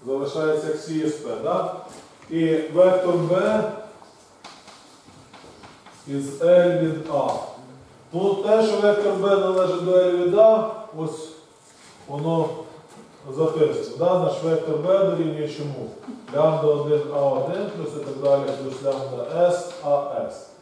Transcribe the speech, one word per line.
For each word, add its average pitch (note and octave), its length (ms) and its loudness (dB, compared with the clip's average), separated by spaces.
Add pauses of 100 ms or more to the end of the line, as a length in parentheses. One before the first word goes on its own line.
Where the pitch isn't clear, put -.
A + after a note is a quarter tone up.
залишається D3+ 680 -2
Ксі D#3 260 -6
із D3+ 140 -2
П, - 160 -12 (140)
да? F3 320 -2 (540)
І D#3+ 260 0
вектор F3 600 4
Б F#3+ 460 0 (2500)
із C#3 340 -6
L F3 380 6
від D#3+ 160 0 (180)
А. - 420 -2 (600)
Ну, G3 180 2
те, G#3+ 340 4
що G#3+ 100 0
вектор G#3 360 2
Б G3 240 2
належить F#3 480 2
до F3+ 60 2
L F3+ 340 4
від F3 100 2
А, A3 340 6 (280)
ось - 320 -10 (800)
воно D#3 420 -2 (840)
записано. D3+ 640 0
Да? F3 200 4
Наш D#3+ 240 -2
вектор D#3+ 340 0
Б F#3 320 2
дорівнює D#3 380 -2
чому? C#3+ 420 -10 (460)
Лямбда D#3 320 2
один D3 340 2 (120)
А C#3+ 60 -2
один F3+ 580 -2
плюс D#3 180 -8
і C#3+ 100 -10
так C3 180 -10
далі, C#3 180 4 (220)
плюс C3 100 -8 (100)
лямбда C3+ 680 -2
С, - 200 -4 (120)
А C#3+ 460 -2
С. - 200 -18 (120)